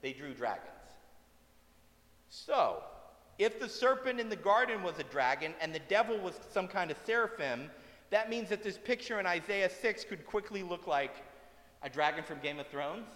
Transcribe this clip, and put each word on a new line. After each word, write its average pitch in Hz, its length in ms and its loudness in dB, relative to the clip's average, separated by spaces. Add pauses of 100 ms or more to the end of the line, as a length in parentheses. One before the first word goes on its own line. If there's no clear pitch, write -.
they 135 120 -4
drew 135 200 -10
dragons. 113 360 -2 (1600)
So, - 560 2 (540)
if 220 200 4
the 254 100 -4
serpent 262 520 2
in 226 80 -2
the 214 80 -4
garden 214 480 4
was 165 160 -2
a - 20 -2
dragon 139 580 2
and 160 140 -2
the 156 60 -2
devil 214 380 4
was 185 200 -4 (140)
some 185 160 0
kind 180 240 -2
of 139 120 -4
seraphim, 160 640 0 (420)
that 220 200 2
means 226 200 -2
that 208 120 -2
this 202 160 -4
picture 233 400 -2
in 190 80 0
Isaiah 185 420 2
six 208 360 0
could 175 200 -8
quickly 202 380 -4
look 175 240 -6
like 139 300 2 (680)
a 139 80 -6
dragon 151 320 2
from 147 160 -8
Game 143 220 -4
of 139 80 -8
Thrones. 156 480 -6